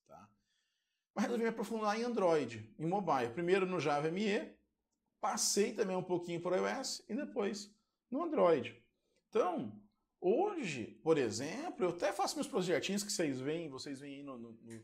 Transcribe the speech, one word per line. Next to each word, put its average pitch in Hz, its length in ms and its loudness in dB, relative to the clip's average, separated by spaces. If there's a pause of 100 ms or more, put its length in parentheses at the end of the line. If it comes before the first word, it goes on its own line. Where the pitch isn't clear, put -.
tá? 92 220 -20 (840)
Mas 214 100 2
resolvi 233 180 0
me 226 80 2
aprofundar 220 480 -2
em 233 60 -2
Android, 156 760 2
em 151 80 -2
mobile. 156 480 2
Primeiro 180 320 2
no 180 120 0
Java 147 300 2
M 196 180 -2
E, 240 300 -2 (640)
passei 214 540 0
também 196 200 0
um 180 80 0
pouquinho 175 380 -2
pro 180 160 0
I 190 40 2
O 196 60 0
S 262 400 -4
e 208 80 -6
depois 214 560 -4 (400)
no 294 140 -2
Android. 175 580 4 (460)
Então, 247 500 0 (400)
hoje, 208 840 0
por 156 160 4
exemplo, 147 640 -2
eu 175 60 4
até 175 220 0
faço - 240 -2
meus 262 120 -4
projetinhos 185 560 0
que - 80 -6
vocês 143 280 0
veem, 156 280 -4
vocês 135 320 -10
veem 139 160 -12
aí 143 60 -12
no, 135 160 -10
no, 117 140 -12
no, 113 320 -16